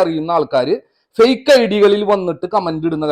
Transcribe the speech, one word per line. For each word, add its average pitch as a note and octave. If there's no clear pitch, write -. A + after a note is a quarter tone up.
അറിയുന്ന E3
ആൾക്കാര് C#3
ഫേക്ക് B3
ഐ A#3+
ഡികളിൽ G#3
വന്നിട്ട് F3+
കമന്റ് E3
ഇടുന്ന D#3